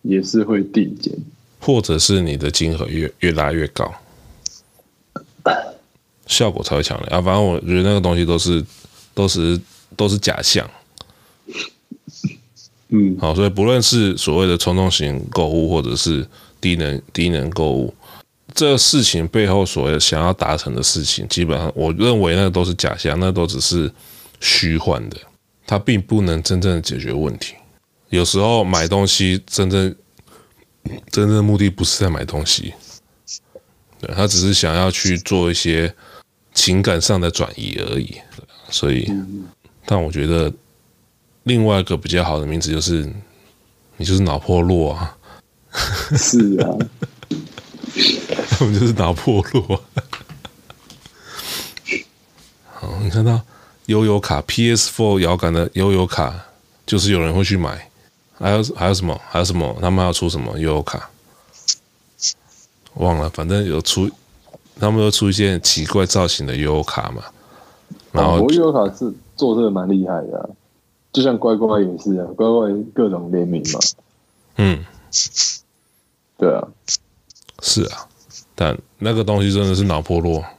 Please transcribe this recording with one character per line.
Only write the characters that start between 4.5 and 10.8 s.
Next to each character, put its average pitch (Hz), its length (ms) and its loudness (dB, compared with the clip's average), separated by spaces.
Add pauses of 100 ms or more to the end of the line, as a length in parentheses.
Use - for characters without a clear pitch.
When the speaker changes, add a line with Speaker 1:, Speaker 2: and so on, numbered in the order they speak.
Speaker 2:
效 113 240 2
果 - 140 -8
才 - 100 -4
会 73 80 0
强 - 180 -4
烈 - 80 -8
啊！ 90 120 2
反 92 140 2
正 104 100 4
我 87 160 0
觉 90 160 0
得 92 60 4
那 101 100 4
个 101 80 4
东 87 160 2
西 87 80 2
都 82 140 2
是， 82 260 0 (480)
都 98 160 2
是， 87 320 0 (340)
都 104 140 0
是 101 100 0
假 - 240 -2
象。 - 260 0 (2250)